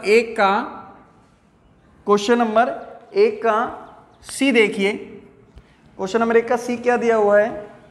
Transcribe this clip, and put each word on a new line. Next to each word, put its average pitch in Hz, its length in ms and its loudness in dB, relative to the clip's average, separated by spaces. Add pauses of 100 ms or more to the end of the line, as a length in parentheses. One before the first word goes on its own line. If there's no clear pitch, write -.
एक 226 260 2
का, 196 220 2 (1500)
question 208 320 2
number 226 340 2 (420)
एक 214 240 2
का 220 200 0 (680)
सी 269 240 0
देखिए। 208 420 0
क्वेश्चन - 1300 -12
number 226 180 2
एक 226 100 2
का 247 100 0
सी 240 200 -6
क्या 240 200 0
दिया 226 180 0
हुआ 208 240 4
है? 226 280 -2 (240)